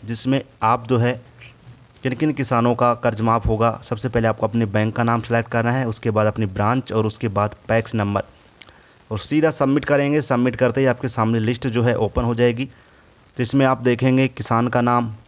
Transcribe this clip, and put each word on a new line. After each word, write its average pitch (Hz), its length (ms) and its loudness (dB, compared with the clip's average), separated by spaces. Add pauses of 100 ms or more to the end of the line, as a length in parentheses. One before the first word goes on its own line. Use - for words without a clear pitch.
जिसमें 127 380 -2 (220)
आप 117 240 0
जो 123 100 2
है 120 160 2 (880)
किन 127 100 -2
किन 151 200 0
किसानों 120 420 2
का 120 200 4
कर्ज 110 260 -2
माफ़ 113 260 2
होगा, 110 240 2 (120)
सबसे 120 260 -6
पहले 113 180 0
आपको 110 200 -2
अपने 117 200 0
बैंक 107 280 0
का 123 80 -2
नाम 117 180 0
सिलेक्ट 117 300 -2
करना 117 200 0
है, 127 160 -2
उसके 110 240 -4
बाद 107 160 2
अपनी 107 200 -2
ब्रांच 104 440 -2
और 110 140 0
उसके 110 240 -4
बाद 101 260 -2 (120)
पैक्स 113 280 0
नंबर 101 280 0 (880)
और 107 80 -4
सीधा 156 320 0
सबमिट 143 340 0
करेंगे। 143 360 2
सबमिट 123 340 0
करते 123 260 0
ही 135 60 2
आपके 123 200 -2
सामने 113 320 0
लिस्ट 117 280 -2
जो 120 160 0
है 113 140 2
ओपन 110 260 -2
हो 117 120 -2
जाएगी। 120 340 0 (680)
तो 127 60 -2
इसमें 135 220 2
आप 127 160 2
देखेंगे 127 480 2
किसान 120 380 0
का 120 140 0
नाम 120 320 0 (140)